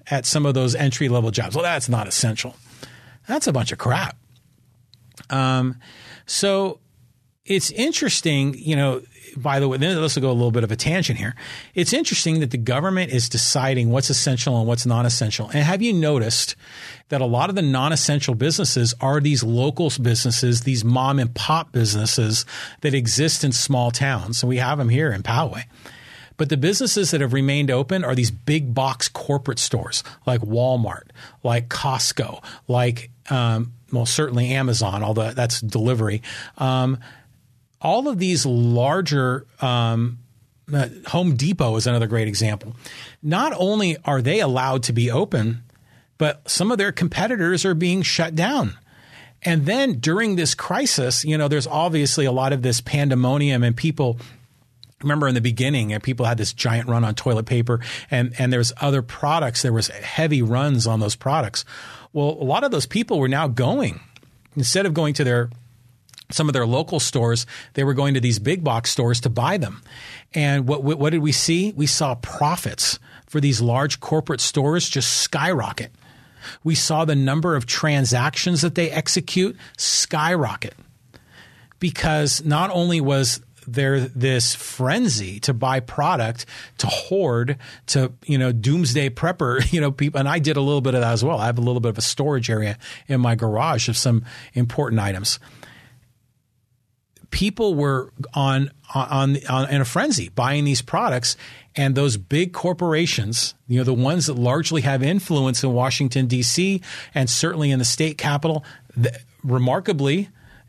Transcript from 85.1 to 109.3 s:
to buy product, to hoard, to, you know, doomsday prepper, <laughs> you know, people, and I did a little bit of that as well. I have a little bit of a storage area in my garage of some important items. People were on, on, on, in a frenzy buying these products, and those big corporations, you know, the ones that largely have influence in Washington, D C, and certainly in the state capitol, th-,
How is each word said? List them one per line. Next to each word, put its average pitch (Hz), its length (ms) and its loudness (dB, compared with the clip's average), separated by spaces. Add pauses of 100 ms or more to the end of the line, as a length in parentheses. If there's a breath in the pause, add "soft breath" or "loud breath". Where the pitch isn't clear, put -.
to 143 120 0
buy 131 260 0
product, 120 680 -2 (340 loud breath)
to - 80 0
hoard, 139 680 0 (300 loud breath)
to, 131 240 2 (140)
you 147 120 2
know, 127 140 2
doomsday 135 580 2
prepper, 131 600 0
<laughs> - 20 -
you 170 80 2
know, 143 100 2
people, 143 280 -2
and 135 80 0
I 147 120 0
did 147 180 0
a 143 40 2
little 143 200 2
bit 127 140 2
of 123 60 2
that 117 120 2
as 110 100 2
well. 139 160 0
I 107 60 0
have 120 120 0
a 120 40 0
little 123 180 2
bit 117 100 0
of 104 80 -2
a 110 40 -6
storage 139 480 0
area 107 280 -2 (300 loud breath)
in 131 140 2
my 117 140 4
garage 117 540 0
of 113 80 -2
some 117 260 2 (300 loud breath)
important 117 480 0
items. 98 380 -4 (1900 loud breath)
People 208 440 0
were 139 360 0 (220)
on, 139 380 0 (220)
on, 139 440 0 (100)
on, 131 220 0
in 143 120 2
a 131 40 0
frenzy 175 440 -2
buying 139 360 0
these 139 160 2
products, 165 560 -2 (380 loud breath)
and 139 180 2
those 131 240 2
big 156 340 -2
corporations, 165 1000 -2 (140)
you 123 100 2
know, 127 60 2
the 131 100 2
ones 135 320 2
that 147 80 -2
largely 139 480 0
have 135 220 0
influence 143 600 0
in 131 80 2
Washington, 127 540 0
D 123 160 0
C, 180 400 0 (320 loud breath)
and 131 160 0
certainly 160 400 0
in 135 80 2
the 123 80 0
state 156 320 0
capitol, 151 480 -2 (360 loud breath)
th-, 120 140 2 (280)